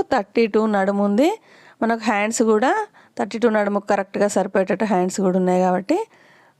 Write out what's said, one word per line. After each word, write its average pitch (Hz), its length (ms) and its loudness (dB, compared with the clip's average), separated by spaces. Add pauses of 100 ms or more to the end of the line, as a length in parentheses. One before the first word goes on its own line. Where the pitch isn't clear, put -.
(100)
థర్టీ 233 380 0
టూ 214 200 0
నడుము 202 360 0
ఉంది. 208 260 2 (500)
మనకు 226 240 -2
హ్యాండ్స్ 214 400 0
కూడా 220 280 2 (440)
థర్టీ 233 240 -6
టూ 233 100 2
నడుము 202 360 0
కరెక్ట్గా 202 420 -2
సరిపోయేటట్టు 196 580 -2
హ్యాండ్స్ 185 360 -2
కూడా 185 160 0
ఉన్నాయి 185 240 2
కాబట్టి 185 360 0 (640)